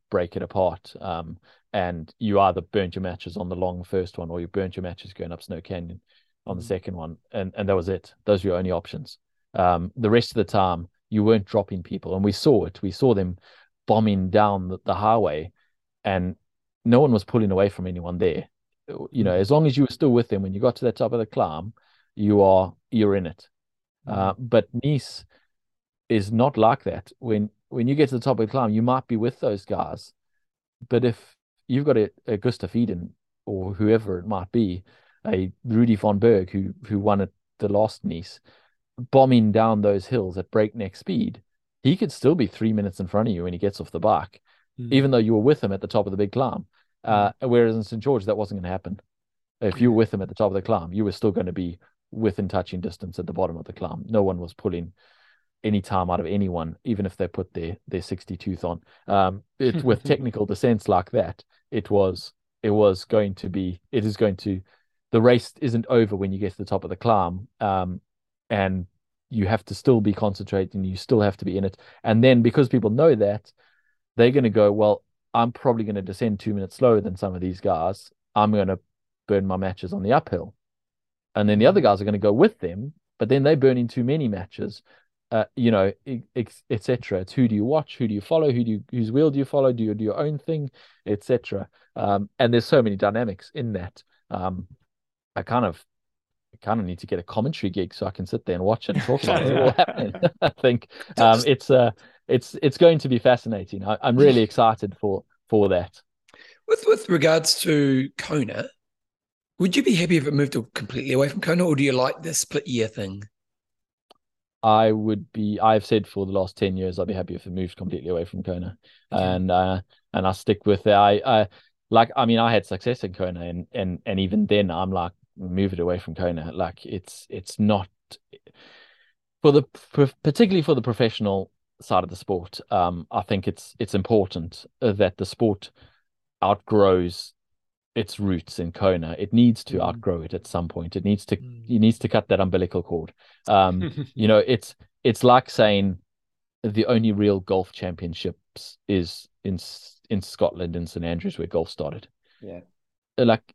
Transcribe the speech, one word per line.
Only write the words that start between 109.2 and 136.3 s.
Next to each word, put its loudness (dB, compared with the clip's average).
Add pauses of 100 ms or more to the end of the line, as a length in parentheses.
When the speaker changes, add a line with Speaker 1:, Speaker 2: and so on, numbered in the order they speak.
Speaker 3:
would 0
you 4
be 2
happy 2
if 0
it 0
moved 0 (180)
completely -8
away 2
from -8
Kona, 0
or 2
do 2
you 2
like -2
the -8
split -4
year -2
thing? -10 (1400)
Speaker 1:
I 6
would -2
be, -4
I've 4
said 0
for -6
the -8
last -2
ten -2
years, -6
I'd -4
be -4
happy -8
if -16
it -12
moved -8
completely -8
away -4
from -10
Kona. -8 (360)
Speaker 3:
Okay. 0
Speaker 1:
And, -2
uh, 2 (300)
and -2
I 2
stick -4
with 2
it. 6
I, 6
I, 2 (420)
like, 4
I 2
mean, 2
I 2
had 2
success -6
in -8
Kona, -6
and, -10
and, -6
and -2
even 0
then, 2
I'm -4
like, -4 (240)
"Move -2
it -6
away -2
from -14
Kona." -4
Like, -8
it's, -14
it's -10
not, 0 (1500)
for 6
the, 4 (120)
for, 0 (160)
particularly 2
for 0
the 0
professional -2 (280)
side 0
of -10
the -14
sport, -8 (140)
um, 0
I -2
think -4
it's, -8
it's -6
important, -2 (160)
uh, 2
that 0
the -6
sport -2 (720)